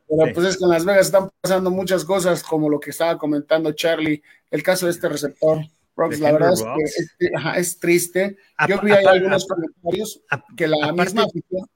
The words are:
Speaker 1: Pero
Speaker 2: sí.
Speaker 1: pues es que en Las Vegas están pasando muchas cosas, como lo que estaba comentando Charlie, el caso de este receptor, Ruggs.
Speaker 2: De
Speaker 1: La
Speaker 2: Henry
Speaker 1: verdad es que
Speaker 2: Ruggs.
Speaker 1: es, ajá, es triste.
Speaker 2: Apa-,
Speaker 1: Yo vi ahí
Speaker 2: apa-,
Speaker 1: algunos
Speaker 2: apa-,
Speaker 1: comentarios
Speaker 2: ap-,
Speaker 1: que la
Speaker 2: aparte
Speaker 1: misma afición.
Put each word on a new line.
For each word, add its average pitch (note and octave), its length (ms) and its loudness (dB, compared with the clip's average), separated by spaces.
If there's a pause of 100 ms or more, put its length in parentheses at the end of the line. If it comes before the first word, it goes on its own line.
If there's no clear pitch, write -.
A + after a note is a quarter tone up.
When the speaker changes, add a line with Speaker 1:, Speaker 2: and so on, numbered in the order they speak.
Speaker 1:
Pero D#3 200 2
Speaker 2:
sí. A2+ 80 -2
Speaker 1:
pues F3 140 0
es F#3 100 -2
que F#3 60 -2
en F3 60 4
Las E3 140 2
Vegas F#3+ 220 4
están F#3+ 240 0 (100)
pasando F#3 300 0
muchas F#3 340 -2
cosas, F3+ 380 0
como D#3 260 -2
lo D3 100 0
que D3 120 -14
estaba E3 260 -2
comentando D3+ 560 -2
Charlie, D#3 500 -2 (280)
el D3+ 120 -4
caso F3+ 240 0
de E3+ 60 0
este E3+ 160 -4
receptor, D#3 560 -2 (320)
Ruggs. D#3+ 220 -2
Speaker 2:
De D3+ 40 -4
Speaker 1:
La D3+ 60 2
Speaker 2:
Henry D3+ 140 4
Speaker 1:
verdad F3+ 100 4
es A2 100 0
que A2 60 -8
Speaker 2:
Ruggs. D3+ 280 -4 (220)
Speaker 1:
es, F3 180 0
ajá, D3+ 180 -4
es F3 260 -4
triste. F3 560 0 (220)
Speaker 2:
Apa-, D#3 100 2
Speaker 1:
Yo F#3+ 140 0
vi G#3 100 2
ahí G3 120 6
Speaker 2:
apa-, F#3+ 80 8
Speaker 1:
algunos F#3+ 320 2
Speaker 2:
apa-, F#3 100 -6
Speaker 1:
comentarios F3 720 -6
Speaker 2:
ap-, - 280 -8
Speaker 1:
que D#3+ 120 0
la D#3 80 0
Speaker 2:
aparte D3+ 260 0
Speaker 1:
misma G3 200 0
afición. F#3 540 -6